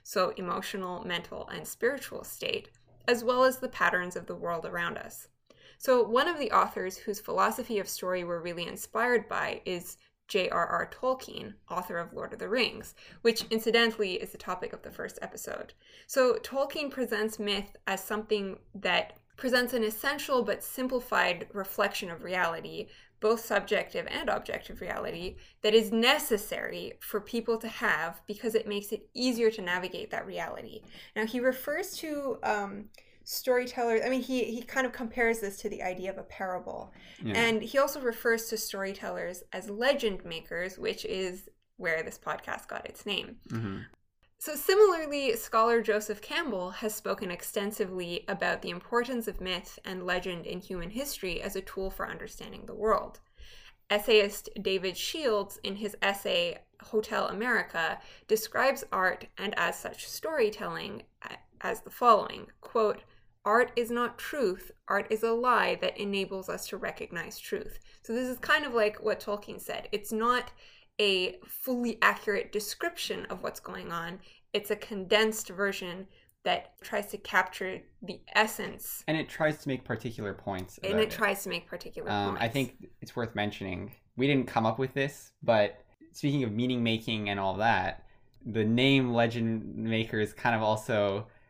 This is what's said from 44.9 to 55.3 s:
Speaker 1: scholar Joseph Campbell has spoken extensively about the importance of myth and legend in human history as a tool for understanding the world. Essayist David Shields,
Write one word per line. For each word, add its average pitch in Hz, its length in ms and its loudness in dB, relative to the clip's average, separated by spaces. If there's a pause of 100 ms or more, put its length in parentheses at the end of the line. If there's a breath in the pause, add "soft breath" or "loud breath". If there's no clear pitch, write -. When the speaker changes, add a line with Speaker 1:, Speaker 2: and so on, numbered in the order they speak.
Speaker 1:
scholar 233 460 4
Joseph 208 400 0
Campbell 233 480 -2
has 214 240 -4
spoken - 360 -4
extensively 185 960 -4
about 180 360 0
the - 80 -6
importance 233 580 -2
of 190 120 -6
myth 180 440 -6
and 185 220 -6
legend 180 400 -2
in 175 140 -6
human 180 300 -8
history 196 520 -4
as 196 140 -6
a 190 40 -2
tool 190 300 -6
for - 180 -6
understanding - 560 -12
the - 100 -12
world. - 460 2 (720 loud breath)
Essayist 208 580 4 (140)
David 190 340 0
Shields, 214 640 0